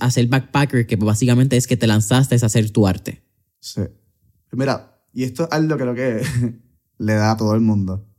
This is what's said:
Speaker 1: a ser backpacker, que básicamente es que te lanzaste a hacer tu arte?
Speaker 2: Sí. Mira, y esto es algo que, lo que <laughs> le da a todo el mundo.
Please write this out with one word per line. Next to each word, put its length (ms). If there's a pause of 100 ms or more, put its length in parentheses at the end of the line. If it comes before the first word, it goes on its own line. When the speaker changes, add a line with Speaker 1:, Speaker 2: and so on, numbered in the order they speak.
Speaker 1:
a 100
ser 160
backpacker, 600
que 100
básicamente 600
es 120
que 80
te 100
lanzaste 500
a 100
hacer 240
tu 160
arte? 360 (380)
Speaker 2:
Sí. 220 (720)
Mira, 480 (120)
y 120
esto 200
es 80
algo 240
que, 80
lo 100
que 280
<laughs> 760
le 160
da 180
a 40
todo 180
el 60
mundo. 440 (140)